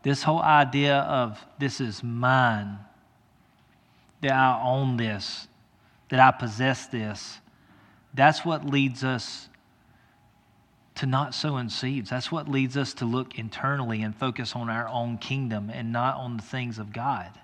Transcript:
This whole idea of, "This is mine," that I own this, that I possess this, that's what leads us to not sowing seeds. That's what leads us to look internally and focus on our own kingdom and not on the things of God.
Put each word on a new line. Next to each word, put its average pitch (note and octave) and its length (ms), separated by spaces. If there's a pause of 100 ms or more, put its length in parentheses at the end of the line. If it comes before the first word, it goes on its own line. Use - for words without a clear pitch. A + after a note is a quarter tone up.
This C#3 220
whole D#3+ 180
idea C#3+ 600
of, B2 440 (140)
"This C#3 200
is A2+ 220
mine," A#2 760 (1400)
that C#3 100
I C3 280
own B2+ 380
this, A2 500 (640)
that C3 100
I B2+ 120
possess B2 560
this, G#2+ 540 (720)
that's C#3+ 320
what D#3 220
leads C#3 380
us - 460 (1500)
to C3+ 100
not C3+ 300
sowing C3+ 340
seeds. B2+ 400
That's B2+ 220
what D3 160
leads C3+ 280
us C3+ 200
to B2 100
look B2 320
internally A#2 640
and G#2+ 140
focus B2 400
on A#2 120
our A2+ 200
own A#2+ 320
kingdom A2+ 500
and A#2+ 220
not B2 240
on A#2+ 220
the G#2+ 60
things B2 360
of G#2 120
God. G#2+ 520